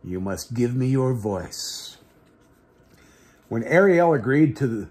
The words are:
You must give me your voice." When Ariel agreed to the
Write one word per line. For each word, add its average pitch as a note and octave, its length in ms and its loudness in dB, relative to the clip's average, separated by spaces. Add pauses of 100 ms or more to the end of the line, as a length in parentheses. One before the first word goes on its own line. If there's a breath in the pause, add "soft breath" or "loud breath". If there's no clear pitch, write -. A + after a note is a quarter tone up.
You F2+ 160 -8
must F#2+ 360 -8
give A#2+ 200 0
me B2+ 120 0
your C3 260 0
voice." - 840 -8 (1500 soft breath)
When A2+ 140 -4
Ariel F3 500 4
agreed C#3 420 2
to C#3 120 -2
the G#2+ 240 -6